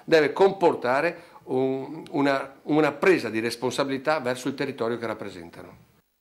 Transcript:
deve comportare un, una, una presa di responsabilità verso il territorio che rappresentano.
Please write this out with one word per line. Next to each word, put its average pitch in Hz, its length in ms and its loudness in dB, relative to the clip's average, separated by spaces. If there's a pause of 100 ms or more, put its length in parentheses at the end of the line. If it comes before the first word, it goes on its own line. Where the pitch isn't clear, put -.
deve 156 300 4
comportare 165 840 2 (280)
un, 135 680 -2
una, 139 540 0
una 147 280 4
presa 165 380 2
di 110 100 -2
responsabilità 135 800 -2
verso 123 280 -4
il 135 60 -4
territorio 127 440 -4
che 117 80 -8
rappresentano. 90 840 -12 (320)